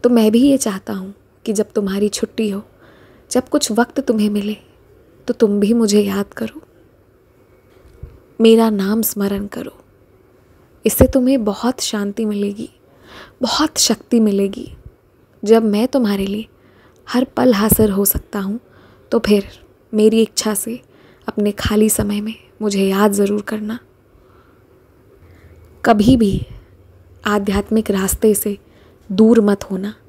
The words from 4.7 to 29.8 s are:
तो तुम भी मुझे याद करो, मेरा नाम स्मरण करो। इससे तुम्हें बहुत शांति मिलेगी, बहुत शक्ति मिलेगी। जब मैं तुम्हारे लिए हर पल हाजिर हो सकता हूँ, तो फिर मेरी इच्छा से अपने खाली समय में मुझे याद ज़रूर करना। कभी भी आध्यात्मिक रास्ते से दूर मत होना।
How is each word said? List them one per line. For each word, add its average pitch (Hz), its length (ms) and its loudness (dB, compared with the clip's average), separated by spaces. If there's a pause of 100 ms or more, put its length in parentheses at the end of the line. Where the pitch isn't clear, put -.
तो 240 60 -4
तुम 202 260 0
भी 202 140 2
मुझे 208 280 2
याद 202 320 -4
करो, 233 280 -12 (1800)
मेरा 226 280 6
नाम 208 320 -2
स्मरण 202 460 -6
करो। - 320 -14 (1040)
इससे 254 220 2
तुम्हें 254 380 2
बहुत 214 360 -4
शांति 208 440 -6
मिलेगी, 202 440 -6 (720)
बहुत - 360 -2
शक्ति - 420 0
मिलेगी। 196 540 -2 (720)
जब 226 180 6
मैं 214 240 0
तुम्हारे 202 380 0
लिए 208 220 -8 (640)
हर 254 140 0
पल 247 300 2
हाजिर 214 360 2
हो 196 160 0
सकता - 340 -6
हूँ, 196 200 -6 (520)
तो 226 80 2
फिर 208 280 2 (460)
मेरी 220 280 4
इच्छा 214 320 -2
से 226 280 -8 (460)
अपने 208 240 -2
खाली 214 380 0
समय 208 320 -2
में 220 140 -8 (260)
मुझे 196 260 0
याद 196 240 2
ज़रूर 202 300 0
करना। 214 380 -10 (2000)
कभी 233 320 4
भी 202 280 0 (800)
आध्यात्मिक 208 680 -2
रास्ते 196 420 0
से 202 240 -4 (540)
दूर 220 300 4
मत 202 220 0
होना। 190 320 -8 (140)